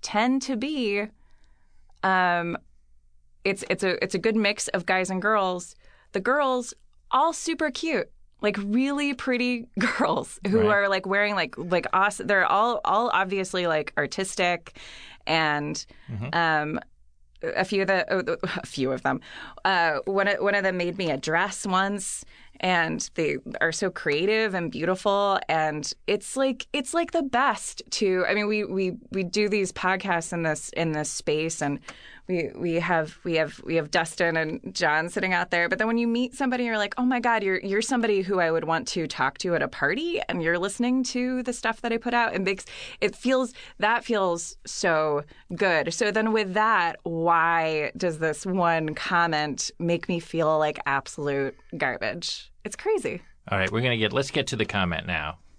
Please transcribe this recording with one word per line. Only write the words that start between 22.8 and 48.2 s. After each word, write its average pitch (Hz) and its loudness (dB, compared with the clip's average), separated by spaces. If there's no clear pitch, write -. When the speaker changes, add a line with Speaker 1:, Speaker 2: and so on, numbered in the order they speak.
Speaker 1:
they 147 0
are 160 2
so 185 -2
creative 196 0
and 170 -2
beautiful, 196 0
and 156 0
it's - -2
like, 262 0
it's 294 -4
like 339 0
the 330 2
best 254 0
to, 185 2
I 160 2
mean, 208 0
we, 214 0
we, 185 -2
we 190 -2
do 208 0
these 190 0
podcasts 185 0
in 170 -2
this, 156 -2
in 165 -2
this 151 -2
space, 160 -2
and 143 -2
we, 170 -2
we 170 -2
have, 160 0
we 170 -2
have, 156 0
we - -2
have 151 0
Dustin 170 0
and 160 -4
John 160 2
sitting 185 -2
out 175 0
there, 175 2
but 185 0
then 214 0
when 233 2
you 233 2
meet 247 0
somebody, 254 -2
you're 226 0
like, 202 -2
"Oh 247 0
my 254 2
God, 233 2
you're, 190 2
you're 202 0
somebody 220 2
who 190 0
I 165 4
would 160 2
want 165 0
to 165 -2
talk 139 -2
to 175 0
at 156 2
a 143 0
party, 262 -2
and 175 -2
you're 165 2
listening 240 0
to 247 -2
the 247 -4
stuff 226 -4
that 233 -2
I 226 0
put 233 -2
out." 240 2
It 196 -2
makes, 190 -2
it 220 0
feels, 254 2
that 220 2
feels 185 0
so 156 2
good. 165 2
So 214 0
then 220 2
with 202 0
that, 208 4
why 165 2
does 170 -2
this 156 -2